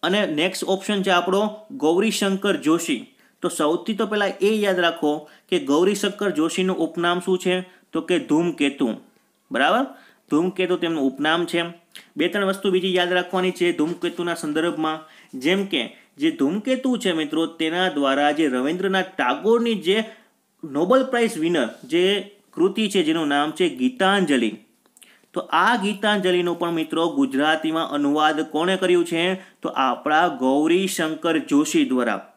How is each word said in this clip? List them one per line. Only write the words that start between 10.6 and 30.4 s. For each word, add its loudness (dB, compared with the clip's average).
તેમનું -2
ઉપનામ 0
છે. -2
બે 0
ત્રણ 0
વસ્તુ 0
બીજી 0
યાદ 2
રાખવાની 0
છે 0
ધૂમકેતુના -2
સંદર્ભમાં. -2
જેમ 0
કે -4
જે 2
ધૂમકેતુ 0
છે, -2
મિત્રો, -2
તેના -2
દ્વારા 2
જે 2
રવિન્દ્રનાથ 0
ટાગોરની 2
જે 0
નોબેલ 2
પ્રાઇઝ 0
વિનર 2
જે 0
કૃતિ 0
છે, 2
જેનું 0
નામ 2
છે 0
ગીતાંજલિ, 2
તો -6
આ 2
ગીતાંજલિનું 0
પણ, -2
મિત્રો, -2
ગુજરાતીમાં 0
અનુવાદ 0
કોણે 0
કર્યું 2
છે? -2
તો -12
આપણા 2
ગૌરીશંકર 0